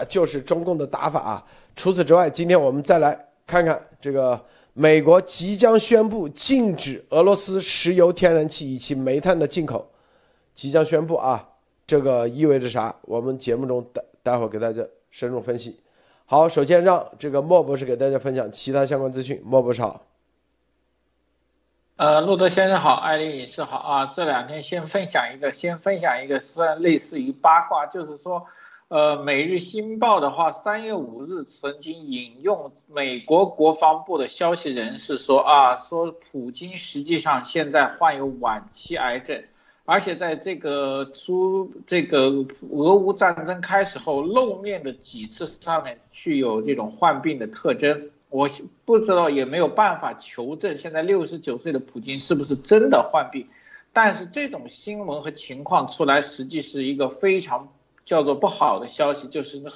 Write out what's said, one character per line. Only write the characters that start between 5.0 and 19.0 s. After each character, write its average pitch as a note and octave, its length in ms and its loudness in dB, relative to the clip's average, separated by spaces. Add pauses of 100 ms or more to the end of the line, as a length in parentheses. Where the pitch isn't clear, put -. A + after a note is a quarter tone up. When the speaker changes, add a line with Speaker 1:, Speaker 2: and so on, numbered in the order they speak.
Speaker 1:
国 E3 180 8
即 F#3 360 -6
将 A3+ 200 6
宣 A3 320 4
布 G3+ 200 -6
禁 A3+ 480 0
止 C3+ 320 -8
俄 D#3 160 4
罗 G3 100 6
斯 F#3+ 260 -4
石 - 340 -2
油、 F3 180 6
天 E3+ 200 4
然 D#3 160 2
气 C#3 240 -6
以 C3 60 -6
及 C#3+ 160 -6
煤 C3+ 240 0
炭 F3+ 180 2
的 D#3 80 0
进 D3+ 220 -4
口， A#2 180 -6 (680)
即 C#3 160 -10
将 D#3+ 140 4
宣 D#3+ 200 0
布 E3 120 -4
啊， B2 320 -2 (360)
这 D3 160 2
个 B2 280 0
意 C#3 180 0
味 C#3 140 4
着 B2 80 -4
啥？ A2+ 340 -4
我 A2+ 180 -4
们 C3 160 -4
节 B2 200 -2
目 C3+ 100 -4
中 B2 260 -2
待-， - 120 -8 (180)
待 B2 160 0
会 A#2 60 -2
儿 A2 40 -4
给 G#2+ 80 -8
大 A2+ 160 -4
家 A2+ 140 -6 (240)
深 - 180 -8
入 B2 120 -6
分 A#2+ 180 -6
析。 A#2+ 180 -14 (500)
好， D#3 220 6
首 D#3+ 160 2
先 F3 200 6
让 F3+ 200 4 (140)
这 D3 100 -10
个 C#3 140 0
莫 E3+ 180 6
博 C#3 160 -2
士 C3+ 80 -6
给 B2 120 -2
大 C3+ 120 2
家 C#3 80 0
分 C3 200 -4
享 A2 160 -4
其 - 180 -10
他 C#3 160 2
相 C3+ 140 -2